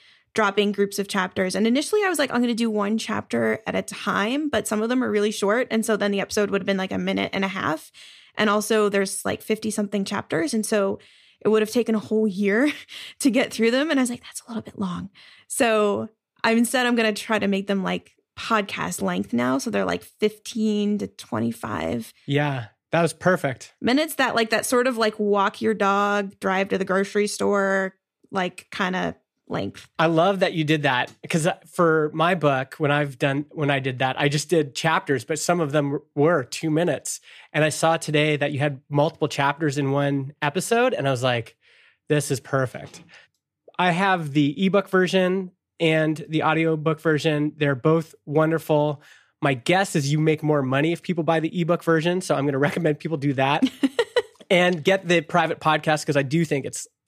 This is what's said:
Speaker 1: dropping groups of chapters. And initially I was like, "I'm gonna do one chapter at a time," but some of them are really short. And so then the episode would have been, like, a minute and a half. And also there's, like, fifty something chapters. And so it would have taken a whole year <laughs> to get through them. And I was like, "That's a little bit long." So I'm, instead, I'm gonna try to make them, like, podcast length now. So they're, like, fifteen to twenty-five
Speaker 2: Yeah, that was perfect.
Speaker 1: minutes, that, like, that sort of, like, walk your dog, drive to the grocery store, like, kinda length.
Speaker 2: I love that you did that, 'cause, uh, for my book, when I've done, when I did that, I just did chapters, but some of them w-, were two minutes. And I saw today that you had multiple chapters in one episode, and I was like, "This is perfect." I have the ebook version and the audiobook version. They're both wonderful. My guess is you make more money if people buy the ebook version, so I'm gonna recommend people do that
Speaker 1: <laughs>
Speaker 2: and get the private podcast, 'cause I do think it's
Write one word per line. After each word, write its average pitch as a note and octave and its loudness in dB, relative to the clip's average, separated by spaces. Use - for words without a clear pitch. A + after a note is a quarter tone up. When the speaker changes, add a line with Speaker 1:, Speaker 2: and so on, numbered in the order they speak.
Speaker 1:
dropping G#3 0
groups G3+ -2
of G3+ -6
chapters. F#3 -2
And G#3 2
initially D4+ 0
I - 2
was F4 -2
like, D4 -2
"I'm B3 0
gonna A#3+ 0
do A3+ 0
one G#3 -2
chapter A3 -2
at - -4
a F#3+ -2
time," G#3+ -4
but A3 -2
some G#3+ -2
of A3+ -2
them B3+ 0
are A3 -2
really G#3 2
short. G#3+ 0
And A3 0
so G#3+ 0
then G3+ 0
the G3 -2
episode G3+ -2
would G3 0
have F#3 -8
been, G3 0
like, F#3+ -4
a F#3+ -2
minute F#3+ -2
and G3 -2
a G3 -2
half. B3 -4
And G#3+ 2
also G#3+ 2
there's, G3 -2
like, G3 -4
fifty G#3+ -4
something G3+ -2
chapters. D4+ -4
And A3 0
so G3+ 0
it - 0
would G#3+ 4
have G#3+ -2
taken A3+ 0
a G#3+ 0
whole A3 0
year G#3 2
<laughs> - -18
to C#4+ 4
get A#3+ 2
through A3+ 2
them. C#4+ 0
And C#4 2
I B3+ 4
was A#3+ 0
like, A#3+ -10
"That's - -16
a - -20
little A3 -8
bit - -16
long." F3+ -6
So A3 0
I'm, A3+ 4
instead, B3 2
I'm A#3+ 2
gonna A3 2
try G#3+ -2
to G3 0
make G3 -2
them, G3 -2
like, F3+ -6
podcast F#3+ -2
length F#3+ -2
now. B3 0
So B3+ -4
they're, G3+ 0
like, F3+ -2
fifteen G#3 -2
to G3+ -6
twenty-five A3 -6
Speaker 2:
Yeah, C#3 -2
that E3 4
was E3 2
perfect. D#3+ -2
Speaker 1:
minutes, D4 0
that, B3+ 0
like, A3+ 0
that G#3+ 0
sort B3 2
of, B3+ -2
like, A3 0
walk G3+ 2
your A3 2
dog, G3+ 0
drive F#3+ 0
to F#3+ -2
the F#3 -2
grocery G3 0
store, G3 0
like, F3+ -6
kinda F3+ -2
length. - -8
Speaker 2:
I E3 4
love E3+ 2
that F3+ 2
you D#3+ -2
did D3+ 2
that, C3 0
'cause, D#3+ 0
uh, F3+ 0
for D#3+ 2
my E3 2
book, C#3 0
when D3+ 0
I've D3 0
done, C#3+ 0
when D3 -2
I C#3 2
did C3 -4
that, C3 0
I D3 2
just D3 -2
did D3+ 2
chapters, D#3+ 0
but D#3 -4
some F3 0
of D3 -2
them D3 2
w-, C#3 -4
were D3 4
two - -6
minutes. D#3 -2
And D3+ 0
I D#3 4
saw D#3+ 2
today D3+ 0
that D3 -2
you C3+ -2
had C#3+ -2
multiple D3 0
chapters C#3+ 0
in C#3 0
one C#3 0
episode, A3+ 0
and C#3 -4
I C3+ 2
was B2 -2
like, B2 -2
"This D3 0
is B2+ -2
perfect." - -6
I F3+ 2
have F3 0
the D3 2
ebook F#3+ 2
version F#3 2
and D#3+ 2
the D#3 0
audiobook D#3+ 0
version. D3+ 0
They're C#3+ 0
both D#3+ 0
wonderful. D3+ 0
My C#3+ 2
guess F3 0
is C#3+ 0
you D#3 2
make D#3 2
more D3+ 2
money C#3 0
if E3 -8
people E3+ -2
buy D#3+ 2
the D#3+ -4
ebook E3+ 0
version, E3 2
so D#3 0
I'm C#3 0
gonna C#3 0
recommend D3+ 0
people D#3+ -6
do C#3 0
that C#3+ 0
Speaker 1:
<laughs> - -4
Speaker 2:
and F3+ 4
get F#3+ 0
the E3+ 6
private D#3+ 0
podcast, D#3 0
'cause D3 0
I C#3 2
do D#3 0
think C#3+ -4
it's - -10